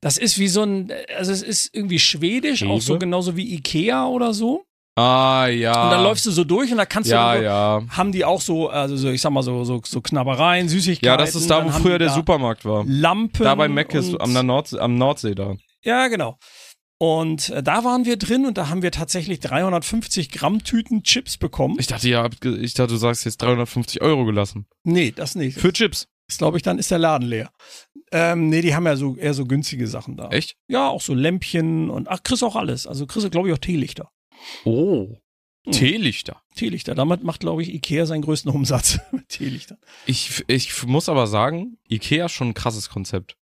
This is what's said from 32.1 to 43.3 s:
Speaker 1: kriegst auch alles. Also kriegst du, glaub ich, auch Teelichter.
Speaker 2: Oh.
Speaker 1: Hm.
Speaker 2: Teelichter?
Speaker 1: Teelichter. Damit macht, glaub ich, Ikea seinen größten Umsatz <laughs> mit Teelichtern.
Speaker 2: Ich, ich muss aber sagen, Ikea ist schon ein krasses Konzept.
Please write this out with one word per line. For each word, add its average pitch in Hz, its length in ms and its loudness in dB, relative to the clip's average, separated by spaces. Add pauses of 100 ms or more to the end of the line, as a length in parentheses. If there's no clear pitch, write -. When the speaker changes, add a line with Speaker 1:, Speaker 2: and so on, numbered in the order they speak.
Speaker 1:
kriegst 254 200 -2
auch 226 140 -2
alles. 160 300 -4
Also 139 200 -8
kriegst 208 200 -4
du, 185 40 -4
glaub 175 160 0
ich, 180 60 0
auch 151 60 -2
Teelichter. - 520 -4 (540)
Speaker 2:
Oh. 113 520 0 (500)
Speaker 1:
Hm. 202 60 -4
Speaker 2:
Teelichter? 147 720 0 (140)
Speaker 1:
Teelichter. 202 380 -6
Damit 165 300 0
macht, 165 160 -6
glaub 165 200 -4
ich, 165 120 -8
Ikea 156 340 -2
seinen 156 160 -4
größten 147 280 -2
Umsatz 135 560 0
<laughs> - 60 -12
mit - 160 -8
Teelichtern. 135 500 -10 (280)
Speaker 2:
Ich, - 400 -4
ich - 380 -2
muss 131 260 0
aber 135 160 2
sagen, 151 500 -2 (120)
Ikea 151 380 -2
ist 165 60 -6
schon 123 160 -4
ein 110 60 -4
krasses 110 340 -6
Konzept. 95 560 -8